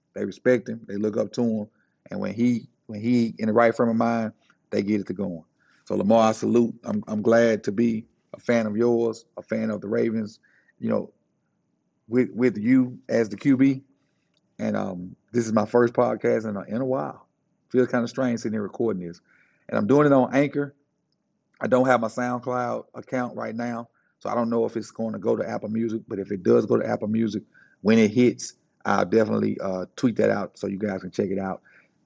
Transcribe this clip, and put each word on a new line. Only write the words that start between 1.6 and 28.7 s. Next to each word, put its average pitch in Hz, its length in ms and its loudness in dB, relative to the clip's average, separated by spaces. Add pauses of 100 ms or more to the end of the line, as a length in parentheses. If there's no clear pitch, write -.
And 98 100 -8
when 98 140 -6
he, 117 340 0 (180)
when 107 140 -10
he 117 380 0
in 110 80 -4
the 107 60 2
right 117 220 4
frame 120 140 0
of 113 80 0
mind, 117 360 0 (380)
they 104 120 0
get 104 180 0
it 95 60 -8
to 92 60 -6
going. 92 320 -6 (400)
So 98 100 -6
Lamar, 110 360 4
I - 20 2
salute. 113 420 2 (100)
I'm, 107 220 -4
I'm 107 160 -4
glad 113 420 4
to - 80 -4
be 113 320 0 (300)
a - 60 -18
fan 117 260 0
of 104 100 -6
yours, 117 480 0 (120)
a 104 60 -12
fan 110 280 -4
of 107 100 -6
the 101 80 -10
Ravens, 113 520 -2 (380)
you - 120 -6
know, 104 220 -4 (960)
with, 117 240 0
with 113 260 0
you 127 400 2 (100)
as 113 200 0
the 101 80 -10
Q 135 200 2
B. 135 260 2 (760)
And, 107 180 -4
um, 92 380 -8 (180)
this 117 140 0
is 110 60 -4
my 107 140 2
first 120 280 4
podcast 117 540 0
in 104 80 -6
a, 98 60 -8
in 117 200 -6
a - 20 -4
while. 135 420 -6 (440)
Feels 123 180 2
kinda 117 200 -2
strange 123 320 -2
sitting 113 140 -4
here 107 80 -4
recording 98 440 -4
this. 85 140 -14 (480)
And 113 100 -2
I'm 107 80 0
doing 143 200 6
it 143 60 6
on 127 220 4
Anchor. 143 400 0 (840)
I - 60 -2
don't 127 200 4
have 127 140 4
my 113 80 -2
SoundCloud 123 840 -4
account 123 420 -6
right 113 180 -8
now, 117 340 -6 (320)
so 101 100 -8
I 107 40 -4
don't 117 140 0
know 117 160 0
if 110 120 -6
it's 107 140 -8
gonna 110 280 -6
go 113 180 0
to 98 120 -4
Apple 110 200 -6
Music, 110 400 -4
but 101 100 -6
if 98 140 -8
it 92 100 -6
does 117 240 6
go 117 120 2
to - 80 -2
Apple 113 220 -4
Music, 110 340 -2 (400)
when 110 160 6
it 110 120 6
hits, 117 440 2 (300)